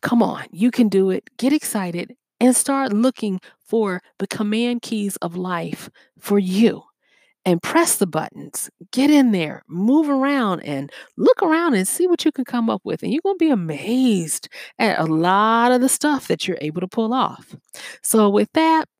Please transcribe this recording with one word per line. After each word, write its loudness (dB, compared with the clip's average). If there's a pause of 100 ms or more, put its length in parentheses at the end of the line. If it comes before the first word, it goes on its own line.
come 2
on, -4
you 0
can 2
do 2
it. -4
Get 0
excited -6 (240)
and 6
start -2
looking -2 (200)
for -2 (180)
the -6
command -2
keys -6
of -8
life -8 (300)
for 2
you. 2 (640)
And 2
press 2
the 0
buttons, -8 (220)
get 2
in 6
there, -2
move 2
around, 0
and -8 (240)
look 4
around 2
and 0
see 0
what 0
you 4
can -6
come -2
up -4
with. -6
And -2
you're -2
gonna -2
be 2
amazed 0 (280)
at 0
a 0
lot 2
of 4
the 2
stuff -2
that -2
you're -4
able -6
to -6
pull -2
off. -4 (480)
So 4
with 2
that 2 (100)